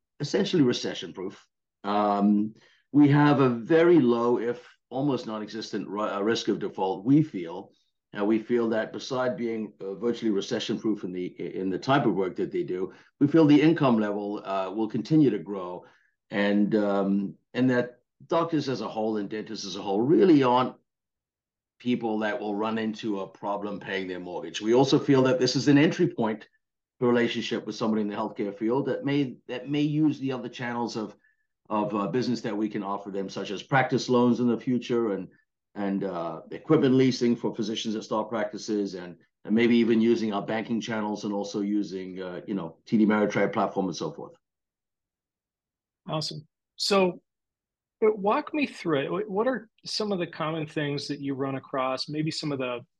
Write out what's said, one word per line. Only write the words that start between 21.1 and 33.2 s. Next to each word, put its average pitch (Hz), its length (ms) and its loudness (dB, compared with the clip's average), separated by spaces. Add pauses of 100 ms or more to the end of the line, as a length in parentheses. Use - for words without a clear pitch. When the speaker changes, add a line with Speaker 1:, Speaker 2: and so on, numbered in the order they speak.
Speaker 1:
people 117 400 -2
that 104 220 -2
will 104 160 -4
run 110 200 -2
into 110 440 -4
a 95 60 -6
problem 101 520 -6
paying 95 300 -6
their 90 120 -8
mortgage. 87 400 -10
We 110 140 2
also 139 240 6
feel 135 240 4
that 127 160 2
this 127 160 0
is 135 140 0
an 143 100 8
entry 170 300 4
point 110 400 -4 (500)
relationship 117 680 0
with 104 100 -8
somebody 110 260 0
in 104 60 -2
the 104 80 -6
healthcare 101 380 -6
field 117 320 0
that 127 180 -4
may, 139 320 0 (100)
that 127 240 -10
may 147 100 0
use 151 380 2
the 131 140 -4
other 120 160 -6
channels 120 480 -6
of, 107 200 -6 (520)
of, 107 260 -2
uh, 101 120 -2
business 113 360 -2
that 107 140 -6
we 107 120 -2
can 107 140 -6
offer 98 280 -6
them, 95 180 -6